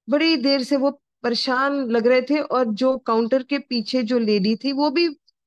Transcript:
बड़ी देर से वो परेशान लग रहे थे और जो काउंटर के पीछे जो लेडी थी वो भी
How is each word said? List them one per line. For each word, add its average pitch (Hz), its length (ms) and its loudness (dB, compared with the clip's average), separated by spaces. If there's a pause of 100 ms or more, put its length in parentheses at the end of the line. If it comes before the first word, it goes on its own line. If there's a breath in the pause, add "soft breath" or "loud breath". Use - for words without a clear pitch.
बड़ी 311 280 2
देर 269 260 0
से 285 140 0
वो 277 240 -2 (220)
परेशान 262 680 -2
लग 233 180 2
रहे 254 140 4
थे 285 180 0
और 254 260 0
जो 254 320 0
काउंटर 233 460 0
के 285 160 -4
पीछे 247 440 -4
जो 240 160 0
लेडी 214 360 2
थी 262 160 -4
वो 285 180 0
भी 320 280 0 (280)